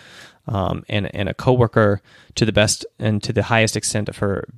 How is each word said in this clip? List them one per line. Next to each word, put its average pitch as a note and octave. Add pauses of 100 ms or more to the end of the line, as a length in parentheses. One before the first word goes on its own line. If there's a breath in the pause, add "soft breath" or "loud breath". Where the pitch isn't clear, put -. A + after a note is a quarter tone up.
(480 loud breath)
um, F2
and, G2+
and F#2+
a -
coworker A2+ (340 soft breath)
to A#2
the G#2+
best G#2 (140)
and G#2+
to A#2+
the G#2+
highest A2
extent G#2+
of -
her G2 (120)